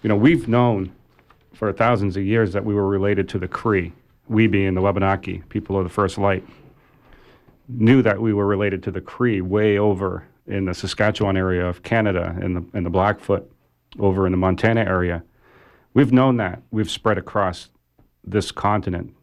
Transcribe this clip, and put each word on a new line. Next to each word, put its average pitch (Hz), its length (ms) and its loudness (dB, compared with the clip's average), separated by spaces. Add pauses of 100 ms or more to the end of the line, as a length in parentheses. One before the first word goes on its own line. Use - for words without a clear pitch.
You 110 60 -2
know, 104 80 2
we've 143 300 4
known 117 460 0 (600)
for 104 200 -4
thousands 101 440 0
of 98 80 -4
years 107 280 0
that 101 120 -4
we 104 100 -2
were 98 140 0
related 98 420 0
to 98 80 -6
the 90 100 -6
Cree, 92 440 -2 (360)
we 110 180 4
being 95 280 0
the 92 60 -2
Wabanaki, 95 680 0
people 101 280 -6
of 95 80 0
the 85 60 -6
First 98 280 -2
Light, 98 260 0 (1200)
knew 120 340 4
that 104 180 2
we 110 120 0
were 101 140 2
related 98 380 0
to 101 60 -4
the 90 100 -6
Cree 110 400 -2
way 101 380 2
over 95 460 0 (220)
in 98 180 -4
the 90 100 -4
Saskatchewan 98 640 -2
area 92 300 0
of 87 160 -6
Canada, 90 580 0
in 92 140 -4
the, 85 100 -6 (100)
in 92 100 -4
the 87 60 -4
Blackfoot, 98 600 -2 (480)
over 95 280 2
in 90 60 0
the 92 60 0
Montana 95 420 2
area. 90 420 -2 (720)
We've 123 180 4
known 127 260 4
that. 90 320 -6
We've 107 200 -2
spread 107 280 -2
across 92 500 -4 (560)
this 98 280 -2
continent 95 720 -4